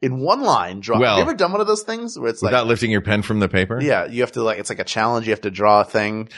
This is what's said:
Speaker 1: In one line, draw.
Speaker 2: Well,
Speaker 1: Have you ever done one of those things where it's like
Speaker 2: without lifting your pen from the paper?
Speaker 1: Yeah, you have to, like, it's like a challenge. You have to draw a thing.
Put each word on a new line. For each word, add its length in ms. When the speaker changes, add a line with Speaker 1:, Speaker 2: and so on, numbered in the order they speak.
Speaker 1:
In 180
one 220
line, 380
draw. 200
Speaker 2:
Well, 180
Speaker 1:
Have 60
you 60
ever 80
done 140
one 100
of 60
those 160
things 340
where 140
it's 100
like 100
Speaker 2:
without 140
lifting 240
your 120
pen 200
from 180
the 80
paper? 320
Speaker 1:
Yeah, 280
you 140
have 120
to, 100
like, 140
it's 140
like 80
a 40
challenge. 440
You 60
have 80
to 100
draw 300
a 40
thing. 520